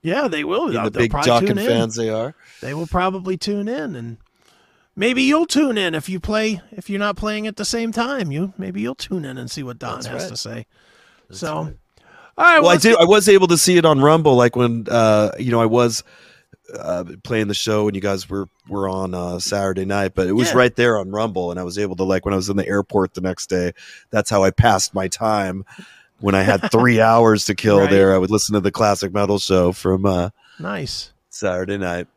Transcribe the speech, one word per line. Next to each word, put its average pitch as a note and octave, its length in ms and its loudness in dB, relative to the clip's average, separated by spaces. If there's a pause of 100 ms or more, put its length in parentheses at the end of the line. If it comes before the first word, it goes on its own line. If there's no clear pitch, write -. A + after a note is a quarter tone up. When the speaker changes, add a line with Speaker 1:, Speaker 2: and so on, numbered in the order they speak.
Speaker 1:
Yeah, G#3 260 -2
they D3+ 160 -4
will. F#3+ 240 -2
Speaker 2:
Being D#3+ 40 -4
Speaker 1:
They'll, G#2 120 -2
Speaker 2:
the G#2+ 60 -2
Speaker 1:
they'll A#2+ 120 -2
Speaker 2:
big A2+ 80 0
Speaker 1:
probably - 200 0
Speaker 2:
Dokken A#2+ 180 4
Speaker 1:
tune A2 100 0
in. A2 80 -4
Speaker 2:
fans A2+ 280 0
they A2+ 140 -4
are. A2+ 240 -6 (280)
Speaker 1:
They C3 120 -8
will D#3+ 140 -8
probably F#3 500 -4
tune G3+ 300 -6
in, B3+ 280 -8
and A#2 220 -12 (800)
maybe A#3+ 260 0
you'll D4+ 240 2
tune C#4 320 0
in F3+ 160 -2
if D#3 160 -8
you F#3 100 -6
play, G#3+ 400 -4 (120)
if - 180 -18
you're G3 100 -4
not G3+ 180 -4
playing G#3+ 280 -6
at G#3+ 120 -8
the G#3 80 -8
same A3+ 260 -4
time. A#3 400 -4
You, F3 260 -4
maybe F#3+ 240 -8
you'll B3 140 -6
tune F3 300 -8
in C3 120 -12
and B2 140 -12
see D3+ 100 -10
what B2 160 -12
Don A#2 180 -10
Speaker 2:
That's A#2 120 -12
Speaker 1:
has - 160 -10
Speaker 2:
right. - 60 -10
Speaker 1:
to A2+ 80 -12
say. A2+ 280 -12 (640)
Speaker 2:
That's F#3 120 -18
Speaker 1:
So, D#3 140 -6 (100)
Speaker 2:
right. D3 120 -14 (580)
Speaker 1:
all D#4+ 100 2
right, E4+ 160 8
Speaker 2:
Well, F3 80 6
I F3 40 6
Speaker 1:
let's D#3 100 2
Speaker 2:
do. A3+ 100 6
Speaker 1:
get E3 80 4
Speaker 2:
I E3+ 40 6
was G3+ 240 6
able F#3+ 200 8
to E3 100 4
see F3+ 180 4
it E3 80 4
on D3+ 160 6
Rumble, D3+ 340 6
like, A#2+ 200 4
when, A#2 340 0
uh, G#2+ 480 2
you B2 140 -4
know, A#2 100 2
I A2+ 60 2
was A#2 360 0 (760)
uh, F2+ 240 -6 (200)
playing A2 240 -2
the G#2 60 -4
show G#2+ 320 -2
when G2+ 100 -2
you F#2+ 60 -6
guys G2 280 -4
were, G2 180 -8 (200)
were G2 220 -6
on, F#2+ 240 -4
uh, F2+ 260 -6
Saturday F#2+ 460 -4
night, G2 300 -2
but F#2 120 0
it F#2+ 60 -2
was A#2 160 0
Speaker 1:
Yeah. A#2 80 2
Speaker 2:
right B2 180 2
there A#2+ 220 2
on F#2+ 140 -6
Rumble, G2 400 -4
and F2+ 80 -6
I F2+ 40 -6
was F2+ 140 -8
able G2 200 -4
to, F#2+ 60 -2
like, F#2 220 -2
when G2+ 80 -2
I F#2+ 40 0
was F#2+ 120 -4
in G2 80 -2
the F#2+ 100 -2
airport G2 460 -2
the F#2 80 -10
next F#2 280 -6
day, F2+ 240 -2 (360)
that's G#2+ 200 -2
how G2+ 140 4
I F#2+ 80 4
passed G#2+ 420 2
my F#2+ 140 -4
time G2 580 -4 (540)
when G2+ 160 2
I F#2+ 80 4
had G2 180 2
Speaker 1:
<laughs> G#3+ 100 -6
Speaker 2:
three A#2 300 4
hours A2+ 440 6
to G#2 100 -2
kill G2+ 260 2
Speaker 1:
Right. G2 80 2
Speaker 2:
there. G2 240 6
I F#2+ 40 4
would F#2 140 0
listen G#2 220 0
to G#2 60 2
the F#2+ 120 -2
Classic G2+ 420 0
Metal G2+ 260 0
Show F#2 320 2
from, F#2+ 340 -2
uh, F#2 240 0 (300)
Speaker 1:
Nice. E3+ 520 -10 (180)
Speaker 2:
Saturday F#2+ 480 -6
night. F2 400 -6